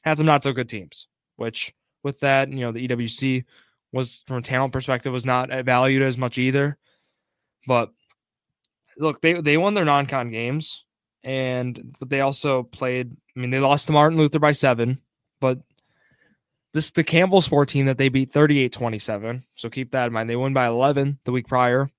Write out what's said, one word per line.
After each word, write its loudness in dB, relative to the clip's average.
had 0
some 2
not 4
so -2
good -4
teams, -14
which -8
with -8
that, 2
you -8
know, -4
the -8
E -6
W -4
C -2
was, -6
from -6
a -8
talent -2
perspective, -4
was -6
not 0
valued 2
as -2
much -4
either. 0
But 0
look, -4
they, 2
they 2
won 2
their 0
non-con 0
games, -6
and, -6
but -12
they 0
also 0
played, -6
I -10
mean, -4
they 0
lost 2
to 0
Martin 6
Luther 2
by 4
seven, 0
but 0
this, -2
the 0
Campbell 4
Sport 2
team 0
that 0
they 2
beat 0
thirty-eight 4
twenty-seven. -8
So -12
keep -8
that 0
in -2
mind. -2
They -2
won -2
by 2
eleven 2
the -2
week -2
prior. 2